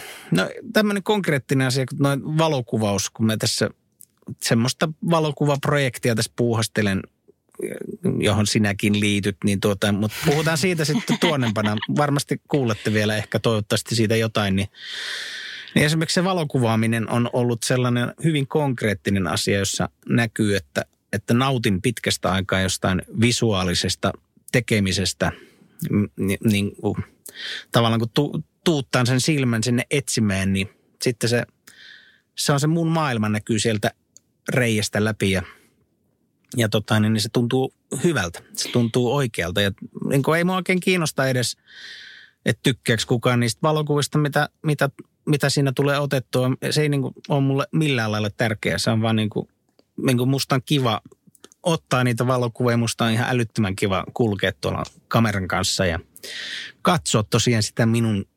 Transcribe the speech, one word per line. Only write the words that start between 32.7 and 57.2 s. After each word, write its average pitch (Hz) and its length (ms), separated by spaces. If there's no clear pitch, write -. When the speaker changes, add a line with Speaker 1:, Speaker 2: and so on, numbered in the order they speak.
Speaker 1:
maailma 135 420
näkyy 107 300
sieltä 110 320
reiästä 110 540
läpi 107 280
ja, 92 100
ja 113 120
tota, 107 300
niin, 107 140
niin 107 80
se 110 120
tuntuu 131 400
hyvältä. 113 360
Se - 180
tuntuu 120 440
oikealta 101 460
ja 101 100
niin 139 140
kuin 156 140
ei 175 60
mua 185 120
oikein 185 240
kiinnosta 170 480
edes, 127 300
että 123 180
tykkääks 123 420
kukaan 123 340
niistä 120 220
valokuvista, 151 560
mitä, 147 320
mitä, 143 240
mitä 147 240
siinä 139 260
tulee 139 240
otettua. 131 520
Se 151 120
ei 151 80
niin 143 120
kuin 127 120
ole 143 120
mulle 135 300
millään 135 400
lailla 107 180
tärkeää. 107 480
Se 110 120
on 113 120
vaan 113 140
niin 107 140
kuin, - 180
niin 127 120
kuin 127 120
musta 135 260
on 131 100
kiva 131 360
ottaa 151 400
niitä 123 240
valokuvia. 123 500
Musta 117 280
on 113 60
ihan 117 180
älyttömän 113 460
kiva 95 280
kulkea 101 380
tuolla 95 220
kameran 101 400
kanssa 95 380
ja 82 140
katsoa 160 420